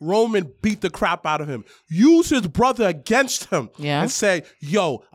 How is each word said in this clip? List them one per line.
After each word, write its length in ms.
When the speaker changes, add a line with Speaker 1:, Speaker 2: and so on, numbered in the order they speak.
Speaker 1:
Roman 600
beat 220
the 80
crap 340
out 160
of 80
him. 160
Used 400
his 180
brother 420
against 580
him. 320
Speaker 2:
Yeah. 240
Speaker 1:
And 80
say, 320
"Yo, 420